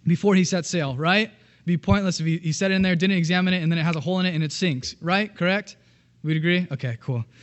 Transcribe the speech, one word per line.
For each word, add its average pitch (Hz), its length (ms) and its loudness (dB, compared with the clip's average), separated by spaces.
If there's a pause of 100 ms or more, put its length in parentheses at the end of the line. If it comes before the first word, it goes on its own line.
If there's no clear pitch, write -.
before 190 260 4
he 185 120 6
sets 175 240 -4
sail, 143 260 -2
right? 185 320 2
It'd - 380 -20
be 175 100 2
pointless 190 460 0
if 160 40 -4
he, 165 120 0
he 160 160 -4
set 190 180 0
it 190 40 2
in 190 80 4
there, 185 120 2
didn't 190 220 2
examine 180 360 2
it, 180 100 -2
and 160 60 0
then 170 80 0
it 160 60 0
has 170 140 0
a - 20 -4
hole 180 220 -2
in 185 40 0
it 180 80 -2
and 156 120 0
it 147 80 -6
sinks, 143 480 -4
right? 196 340 -2
Correct? 190 400 -2 (480)
We'd 156 140 0
agree? 175 340 0
Okay, 123 300 -6
cool. 120 240 -4 (180)